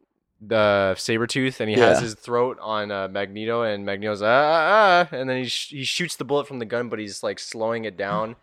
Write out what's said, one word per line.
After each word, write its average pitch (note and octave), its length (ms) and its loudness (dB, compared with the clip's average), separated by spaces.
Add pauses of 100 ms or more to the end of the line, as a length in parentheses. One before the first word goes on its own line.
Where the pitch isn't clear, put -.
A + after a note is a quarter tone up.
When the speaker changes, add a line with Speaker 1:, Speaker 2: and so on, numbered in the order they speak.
(400)
Speaker 1:
the G2+ 580 4
Sabretooth A#2+ 600 -2
and A2 80 -2
he G#2+ 120 2
has A#2 180 8
Speaker 2:
Yeah. B2 60 2
Speaker 1:
his A2+ 100 -6
throat A#2+ 480 -2
on, G#2+ 300 -4
uh, G2 160 -4
Magneto G2+ 560 -4
and G#2 220 -2
Magneto's, G2+ 360 -4
"Ah, G#2 60 2
ah, E3 840 4
ah," D#3 40 -10
and C3 120 -4
then B2+ 140 -2
he B2 80 -6
sh-, - 220 -6
he C#3 120 -10
shoots D#3+ 320 -4
the D3 100 -6
bullet C#3 220 0
from C3 120 -10
the A#2 60 -4
gun, A#2 240 -4
but A2 100 -6
he's, G#2 240 -10
like, G2+ 160 -4
slowing A2+ 460 -4
it G2 120 -8
down G#2+ 460 -4